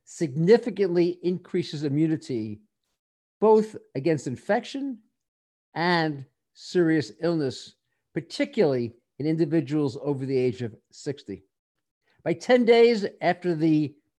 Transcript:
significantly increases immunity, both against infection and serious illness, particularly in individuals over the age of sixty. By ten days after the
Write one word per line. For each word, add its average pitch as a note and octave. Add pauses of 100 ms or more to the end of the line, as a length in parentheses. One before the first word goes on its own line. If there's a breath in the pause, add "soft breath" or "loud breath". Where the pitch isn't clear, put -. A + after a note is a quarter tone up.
significantly F3
increases F3
immunity, C#3 (800)
both A3 (180)
against C#3
infection A3+ (760)
and D#3+ (280)
serious D#3+ (100)
illness, D#3 (360)
particularly D3+ (260)
in D3
individuals D3+
over C#3
the C3+
age B2+
of A2+ (160)
sixty. - (800)
By D#3+
ten B3
days A#3 (160)
after F3
the D3+ (260)